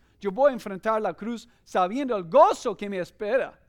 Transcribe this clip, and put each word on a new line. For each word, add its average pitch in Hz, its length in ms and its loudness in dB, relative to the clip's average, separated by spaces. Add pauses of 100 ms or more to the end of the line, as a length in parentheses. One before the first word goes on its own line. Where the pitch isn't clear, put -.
(200)
Yo 202 120 -4
voy 269 200 4
a - 20 -4
enfrentar 220 480 -4
la 185 120 -4
cruz 226 340 -10 (160)
sabiendo 226 520 -2
el 190 80 -4
gozo 247 520 4
que 202 140 -10
me 190 100 -6
espera. 208 680 -4